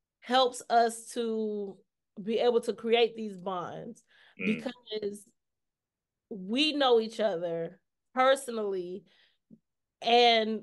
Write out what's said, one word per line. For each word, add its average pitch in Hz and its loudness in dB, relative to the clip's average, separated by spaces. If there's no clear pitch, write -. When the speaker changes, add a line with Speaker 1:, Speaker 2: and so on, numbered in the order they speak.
Speaker 1:
helps 254 2
us 233 2
to 214 -4
be 220 -2
able 233 2
to 226 -4
create 226 2
these 214 -10
bonds 175 -10
Speaker 2:
Mm. 220 -2
Speaker 1:
because 214 -10
we 240 -2
know 254 4
each 220 -6
other 170 -4
personally 214 0
and 226 4